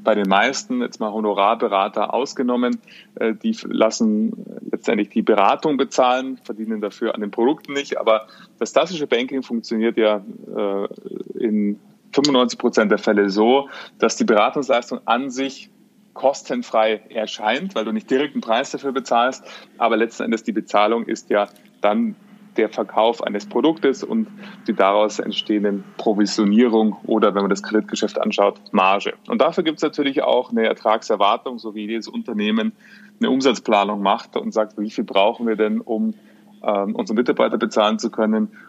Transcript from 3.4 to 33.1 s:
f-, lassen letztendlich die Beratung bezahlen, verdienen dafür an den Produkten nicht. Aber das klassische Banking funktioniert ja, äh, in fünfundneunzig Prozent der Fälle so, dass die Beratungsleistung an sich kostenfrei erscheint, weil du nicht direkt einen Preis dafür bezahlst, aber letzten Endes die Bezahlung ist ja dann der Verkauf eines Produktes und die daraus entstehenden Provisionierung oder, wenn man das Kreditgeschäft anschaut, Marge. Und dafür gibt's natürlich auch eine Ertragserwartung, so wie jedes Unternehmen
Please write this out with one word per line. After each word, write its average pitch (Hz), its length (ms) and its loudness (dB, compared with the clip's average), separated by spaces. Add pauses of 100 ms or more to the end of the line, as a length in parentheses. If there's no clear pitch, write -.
f-, - 140 -6
lassen 110 760 0 (260)
letztendlich - 380 -2
die 113 140 -2
Beratung 123 560 2
bezahlen, 131 680 0
verdienen 110 380 -8
dafür 104 320 -4
an 107 80 -6
den 101 80 -6
Produkten 139 420 0
nicht. 139 240 -6
Aber 110 300 2 (320)
das - 160 -6
klassische 156 320 0
Banking 131 360 -2
funktioniert 113 540 -2
ja, 107 260 2 (320)
äh, - 840 -6
in 104 400 0 (340)
fünfundneunzig 127 460 2
Prozent 110 320 2
der 104 80 4
Fälle 101 320 2
so, 120 400 2 (280)
dass 113 180 2
die 123 80 0
Beratungsleistung 123 840 0
an 127 240 0
sich 135 400 -8 (420)
kostenfrei 117 960 0
erscheint, 113 680 -4
weil 110 120 -2
du 110 60 -4
nicht 107 180 -6
direkt 139 240 0
einen 120 80 -4
Preis 117 300 -2
dafür 139 200 -6
bezahlst, 123 520 0 (340)
aber 113 180 2
letzten 113 280 -2
Endes 113 180 -2
die 117 100 -4
Bezahlung 107 540 0
ist - 240 -8
ja 101 180 2 (320)
dann 107 360 2 (400)
der 135 120 2
Verkauf 113 540 0
eines 104 240 -6
Produktes 139 560 0
und 110 240 -2 (400)
die 107 80 -2
daraus 101 460 2
entstehenden 101 640 -2 (140)
Provisionierung 107 1000 2 (100)
oder, 104 260 2
wenn 98 100 0
man 98 60 0
das 98 140 0
Kreditgeschäft - 580 -2
anschaut, 101 400 2 (120)
Marge. 98 420 2 (140)
Und 117 120 -2
dafür 165 220 2
gibt's 156 200 -2
natürlich 147 400 -2
auch 127 280 2
eine 113 160 2
Ertragserwartung, 110 960 0
so 107 160 -12
wie 107 100 -8
jedes 110 220 -6
Unternehmen 110 640 -2 (480)